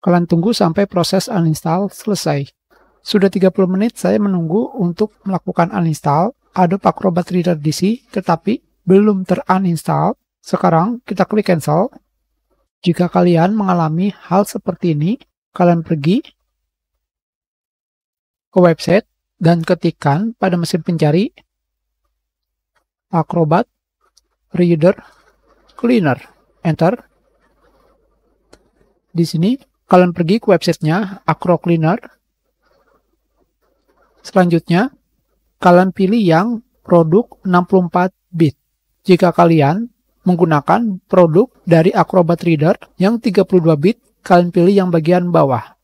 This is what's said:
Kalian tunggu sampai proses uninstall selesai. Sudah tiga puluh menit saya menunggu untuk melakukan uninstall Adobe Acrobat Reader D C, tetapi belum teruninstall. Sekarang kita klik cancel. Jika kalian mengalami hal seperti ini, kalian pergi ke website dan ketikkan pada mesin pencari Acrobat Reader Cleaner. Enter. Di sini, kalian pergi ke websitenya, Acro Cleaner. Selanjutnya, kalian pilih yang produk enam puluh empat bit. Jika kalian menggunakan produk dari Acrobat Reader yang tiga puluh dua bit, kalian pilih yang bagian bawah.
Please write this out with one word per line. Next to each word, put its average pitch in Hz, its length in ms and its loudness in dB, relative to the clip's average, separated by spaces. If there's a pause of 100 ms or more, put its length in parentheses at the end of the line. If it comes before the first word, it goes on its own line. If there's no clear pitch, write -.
Kalian 175 240 0
tunggu 180 240 0
sampai 190 320 0
proses 185 480 -4
uninstall 170 560 -2
selesai. 147 600 -6 (500)
Sudah 196 320 0
tiga 190 160 0
puluh 185 220 0
menit 196 260 -2
saya 208 240 -2
menunggu 190 560 -2
untuk 185 480 -4
melakukan 185 480 -4
uninstall 165 640 -2 (160)
Adobe 185 320 -2
Acrobat 180 480 -2
Reader 175 240 0
D 151 160 -4
C, 214 400 -4
tetapi 185 480 -4 (240)
belum 190 400 2
teruninstall. 175 960 -2 (260)
Sekarang 185 600 -2
kita 190 180 -4
klik 208 240 -4
cancel. 170 400 -2 (960)
Jika 175 240 0
kalian 180 480 2
mengalami 180 560 -2
hal 190 320 -2
seperti 180 480 -6
ini, 160 240 -2 (400)
kalian 175 240 2
pergi 165 400 -2 (2250)
ke 196 80 2
website 175 480 2 (320)
dan 165 240 2
ketikkan 170 720 -2
pada 180 240 -2
mesin 165 240 -4
pencari 165 480 0 (1800)
Acrobat 165 560 0 (920)
Reader 170 400 2 (800)
Cleaner. 214 400 0 (480)
Enter. 165 320 0 (2250)
Di 170 160 -2
sini, 180 240 -2 (320)
kalian 180 320 2
pergi 180 240 0
ke - 80 -6
websitenya, 175 800 -2
Acro 165 320 -2
Cleaner. 170 400 0 (2250)
Selanjutnya, 175 680 0 (680)
kalian 180 320 4
pilih 202 260 0
yang 180 280 2 (340)
produk 170 640 2
enam 180 240 0
puluh 185 180 0
empat 180 300 -4 (160)
bit. 160 240 0 (480)
Jika 180 260 2
kalian 170 600 2 (320)
menggunakan 180 800 0
produk 180 480 2 (160)
dari 165 240 4
Acrobat 175 480 0
Reader 165 400 0 (160)
yang 214 240 0
tiga 190 240 0
puluh 170 260 2
dua 156 60 4
bit, 170 240 0 (240)
kalian 175 260 2
pilih 175 220 2
yang 190 160 2
bagian 175 420 0
bawah. 139 540 -2